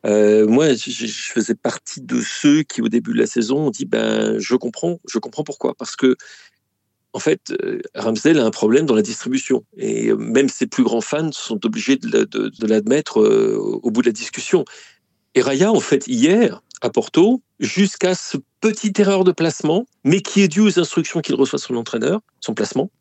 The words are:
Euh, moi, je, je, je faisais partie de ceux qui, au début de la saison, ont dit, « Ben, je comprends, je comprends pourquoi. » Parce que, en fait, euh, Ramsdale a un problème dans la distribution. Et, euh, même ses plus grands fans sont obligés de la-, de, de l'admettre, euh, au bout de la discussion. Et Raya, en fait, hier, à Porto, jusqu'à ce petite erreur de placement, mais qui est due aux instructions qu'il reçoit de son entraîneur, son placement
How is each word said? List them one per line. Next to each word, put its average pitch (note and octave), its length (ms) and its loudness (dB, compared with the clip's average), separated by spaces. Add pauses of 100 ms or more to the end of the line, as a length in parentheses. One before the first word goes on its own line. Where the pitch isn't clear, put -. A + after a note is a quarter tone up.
Euh, G#2+ 400 4
moi, C3+ 280 4
je, - 160 -8
je, A#2+ 160 -8
je - 260 -10
faisais A2 220 -2
partie - 460 -10
de B2 200 -4
ceux D3 420 2
qui, - 200 -6
au A2+ 60 0
début A#2 240 -2
de A#2 60 -2
la A2+ 80 4
saison, B2 400 -2
ont B2+ 40 0
dit, « - 160 -8
Ben, A2 520 -2
je G#2+ 160 -2
comprends, D#3+ 440 -4 (100)
je - 100 -4
comprends D3+ 260 -8
pourquoi. » - 340 -6
Parce - 180 -12
que, C3 200 2 (960)
en G#2 60 -10
fait, - 220 -2 (220)
euh, - 180 -6 (140)
Ramsdale A2+ 440 2
a A#2+ 60 2
un A2 60 2
problème B2 360 2
dans B2 80 2
la G#2+ 80 4
distribution. B2 600 -2 (120)
Et, A2+ 320 -4
euh, A2 80 2
même A#2 320 2
ses - 180 -4
plus - 180 0
grands A2+ 160 2
fans D3+ 320 -4
sont - 340 -8
obligés A2+ 300 0
de A#2 140 -8
la-, A2 160 0
de, G#2+ 300 -6
de A2 100 -4
l'admettre, A2 540 0
euh, A2 380 2
au G#2+ 320 -4
bout A2+ 120 -2
de A#2 60 2
la A2+ 40 0
discussion. - 520 -4 (720)
Et B2+ 60 4
Raya, C#3+ 320 2
en G#3 80 4
fait, - 260 0
hier, C3 560 2 (180)
à G#2+ 100 -4
Porto, F#3+ 520 2 (160)
jusqu'à F#3 560 0
ce - 220 -8 (240)
petite G#3+ 400 0
erreur F#3+ 240 4
de F3+ 80 6
placement, E3 540 0 (180)
mais F3 160 4
qui - 220 2
est F#3+ 60 6
due D#3+ 120 0
aux G#3 180 4
instructions E3 420 -2
qu'il C3 140 -4
reçoit C3+ 240 0
de - 40 -6
son B2 140 -6
entraîneur, A#2 440 -2 (200)
son A2+ 140 -6
placement A2 360 -4 (100)